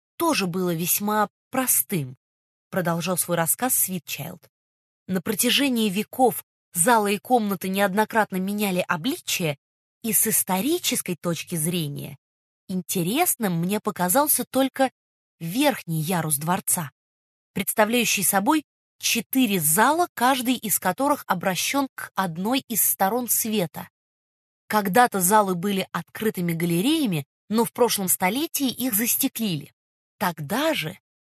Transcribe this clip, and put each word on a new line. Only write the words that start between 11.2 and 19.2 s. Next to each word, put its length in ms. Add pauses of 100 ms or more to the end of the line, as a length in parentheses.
зрения 600 (520)
интересным 920
мне 200
показался 640
только 460 (500)
верхний 600
ярус 360
дворца, 540 (640)
представляющий 680
собой 420 (360)
четыре 600